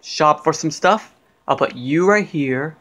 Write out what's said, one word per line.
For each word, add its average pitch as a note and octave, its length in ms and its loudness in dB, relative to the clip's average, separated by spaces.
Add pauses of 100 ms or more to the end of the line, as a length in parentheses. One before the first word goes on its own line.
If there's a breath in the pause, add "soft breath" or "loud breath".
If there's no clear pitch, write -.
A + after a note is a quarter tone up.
shop - 420 0
for D#3+ 80 0
some D3+ 200 -4
stuff. G3 420 0 (340)
I'll C3+ 100 0
put - 180 -2
you D3 340 0
right G#3 180 2
here. C#3 540 -4